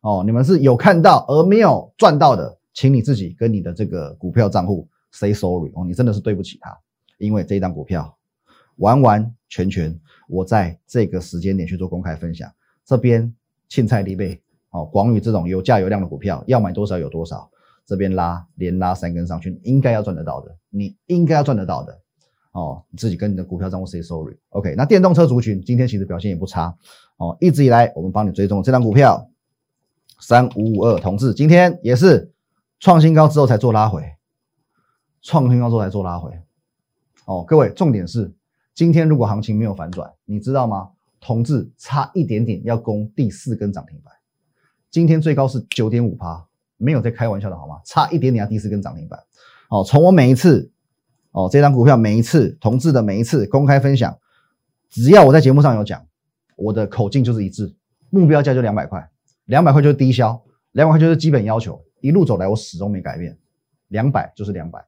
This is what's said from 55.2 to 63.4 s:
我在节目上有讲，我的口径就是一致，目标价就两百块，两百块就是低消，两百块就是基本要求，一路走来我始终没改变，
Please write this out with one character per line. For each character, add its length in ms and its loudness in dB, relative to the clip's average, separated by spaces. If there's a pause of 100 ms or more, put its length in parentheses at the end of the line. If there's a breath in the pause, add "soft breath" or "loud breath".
我 80 6
在 80 8
节 100 4
目 100 6
上 140 4
有 80 -4
讲， 220 -12 (500)
我 160 -6
的 140 -2
口 240 -4
径 140 0
就 100 0
是 100 -4
一 60 -6
致， 260 -10 (340)
目 180 4
标 140 4
价 120 0
就 80 0
两 140 -2
百 100 -4
块， 240 -14 (360)
两 200 2
百 60 6
块 100 6
就 80 6
是 60 4
低 160 2
消， 280 0 (340)
两 140 2
百 40 4
块 80 6
就 80 4
是 100 2
基 140 0
本 120 2
要 160 -2
求， 220 -12 (200)
一 100 -2
路 120 4
走 140 0
来 100 -4
我 80 0
始 220 -12
终 140 -8
没 100 -8
改 160 -12
变， 180 -12 (520)